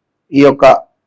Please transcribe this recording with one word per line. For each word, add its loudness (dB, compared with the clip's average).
ఈ -2
యొక్క 0